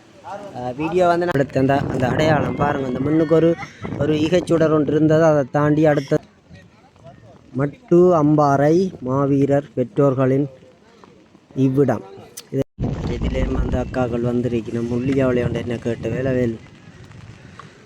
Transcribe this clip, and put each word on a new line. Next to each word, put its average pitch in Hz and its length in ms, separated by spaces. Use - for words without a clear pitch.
அஹ், 123 200
வீடியோ 175 320
வந்து 175 180
நான் 143 140
எடுத்த 135 200
அந்த, 135 160
அந்த 127 180
அடையாளம் 143 480
பாருங்க. 143 320
அந்த 123 120
முன்னுக்கு 156 360
ஒரு, 160 140
ஒரு 147 200
ஈகைச்சுடர் 160 580
ஒன்று 147 180
இருந்தது, 156 280
அதை 151 280
தாண்டி 147 340
அடுத்த 147 340
மட்டு 143 460
அம்பாறை 147 600
மாவீரர் 139 760
பெற்றோர்களின் 135 720
இவ்விடம். 131 500
இது, 135 120
இதுலேயும் 131 460
அந்த - 240
அக்காக்கள் 120 460
வந்திருக்கணும். 117 600
முள்ளியாவளி 127 520
ஒன்று 117 220
என்ன 117 120
கேட்டு, 113 320
வேலை 127 240
வேலு. 120 220